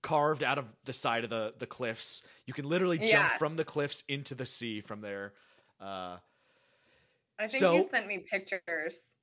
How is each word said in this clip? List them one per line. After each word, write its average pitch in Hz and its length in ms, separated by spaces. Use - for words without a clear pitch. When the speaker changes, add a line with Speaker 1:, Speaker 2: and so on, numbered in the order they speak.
Speaker 1:
carved 147 400
out 135 160
of - 260
the 135 80
side 117 320
of 110 60
the, 113 280
the 123 80
cliffs. - 600
You 131 80
can 139 140
literally 175 300
jump 208 320
Speaker 2:
Yeah. - 80
Speaker 1:
from 156 180
the 160 80
cliffs - 440
into 139 260
the 127 120
sea 110 340
from 104 200
there. 101 320
Uh, 92 380
Speaker 2:
I 214 100
think 262 140
Speaker 1:
so 175 120
Speaker 2:
you - 80
sent 233 240
me 202 120
pictures 180 1040